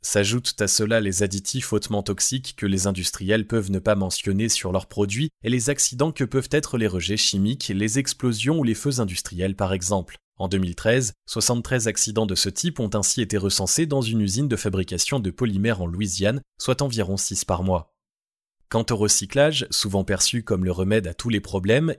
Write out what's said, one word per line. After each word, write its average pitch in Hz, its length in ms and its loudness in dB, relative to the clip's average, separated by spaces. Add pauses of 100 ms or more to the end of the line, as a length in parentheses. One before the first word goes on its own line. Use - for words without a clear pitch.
S'ajoutent 104 600 0
à 104 80 2
cela 110 320 2
les 98 240 0
additifs 101 480 -4
hautement 104 320 0
toxiques - 520 -4
que 104 100 -4
les 98 200 2
industriels 98 640 0
peuvent 104 240 0
ne 95 80 0
pas 104 160 2
mentionner 98 520 0
sur 98 220 0
leurs 92 160 -2
produits 104 440 -2 (120)
et 110 60 -4
les 123 220 0
accidents 143 420 0
que 143 120 0
peuvent 127 280 -2
être 151 260 0
les 110 80 2
rejets 92 300 0
chimiques, 104 580 0
les 107 240 0
explosions 127 600 0
ou 139 40 0
les 110 100 2
feux 127 260 -2
industriels 95 560 -2
par 95 160 0
exemple. 92 460 -2 (180)
En 95 120 -4
deux 98 100 2
mille 90 160 0
treize, 120 380 2 (140)
soixante-treize 120 600 0
accidents 110 400 0
de 95 80 -2
ce 98 140 0
type 147 320 -4
ont 107 140 -2
ainsi 107 280 0
été 107 160 0
recensés 98 480 0
dans 139 160 0
une 113 180 0
usine 107 280 2
de 117 80 0
fabrication 95 640 -2
de 98 100 -2
polymères 104 500 0
en 90 60 -2
Louisiane, 98 560 -2 (160)
soit 127 240 0
environ 110 340 0
six - 280 -2
par 92 180 0
mois. 92 320 0 (760)
Quant 113 220 2
au 120 60 2
recyclage, 120 760 2
souvent 98 320 0
perçu 104 400 0
comme 92 220 0
le 92 80 2
remède 95 340 2
à 87 80 -6
tous - 140 -6
les 110 100 2
problèmes, 110 600 2